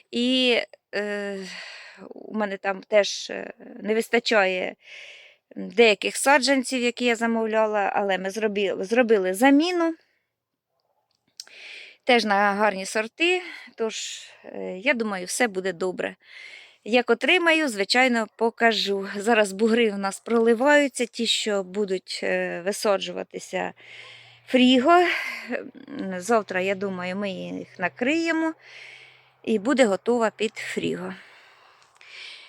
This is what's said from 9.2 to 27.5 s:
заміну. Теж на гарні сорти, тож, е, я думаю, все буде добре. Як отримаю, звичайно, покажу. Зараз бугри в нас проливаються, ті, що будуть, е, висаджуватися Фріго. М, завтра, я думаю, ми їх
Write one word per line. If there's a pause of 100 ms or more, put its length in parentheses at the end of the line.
заміну. (2000)
Теж
на
гарні
сорти, (340)
тож, (220)
е,
я
думаю,
все
буде
добре. (680)
Як
отримаю,
звичайно,
покажу.
Зараз
бугри
в
нас
проливаються,
ті,
що
будуть,
е,
висаджуватися (720)
Фріго. (960)
М,
завтра,
я
думаю,
ми
їх